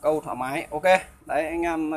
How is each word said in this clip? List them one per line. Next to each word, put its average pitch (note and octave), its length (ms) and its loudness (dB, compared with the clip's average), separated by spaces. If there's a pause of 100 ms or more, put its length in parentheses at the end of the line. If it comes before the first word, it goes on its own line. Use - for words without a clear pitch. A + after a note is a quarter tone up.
câu D3+ 240 2
thoải D3 100 -6
mái. C3 360 -6
Ok, D3 120 -4 (420)
đấy D#3 220 -2
anh E3+ 140 -4
em, D#3+ 360 -2